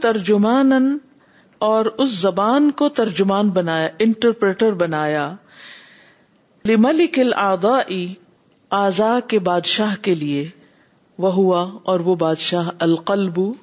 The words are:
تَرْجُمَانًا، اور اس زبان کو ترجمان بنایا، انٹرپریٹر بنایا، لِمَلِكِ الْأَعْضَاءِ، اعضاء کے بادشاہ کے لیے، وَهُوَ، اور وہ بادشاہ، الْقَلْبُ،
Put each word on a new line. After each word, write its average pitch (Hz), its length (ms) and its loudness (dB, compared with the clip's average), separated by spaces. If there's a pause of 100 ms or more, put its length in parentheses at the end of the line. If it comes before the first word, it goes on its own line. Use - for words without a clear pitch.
تَرْجُمَانًا، 233 920 2 (640)
اور 220 400 0
اس 269 120 0
زبان 208 600 2
کو 294 180 0
ترجمان 202 640 0
بنایا، 165 380 0 (100)
انٹرپریٹر 220 760 0
بنایا، 151 520 -2 (1400)
لِمَلِكِ 269 560 2
الْأَعْضَاءِ، 196 840 0 (640)
اعضاء 202 480 0 (100)
کے 220 100 0
بادشاہ 180 640 -2
کے 185 120 0
لیے، 147 300 -4 (720)
وَهُوَ، 185 480 0 (160)
اور 185 180 -2
وہ 180 140 0
بادشاہ، 165 640 -2
الْقَلْبُ، 185 720 -2 (100)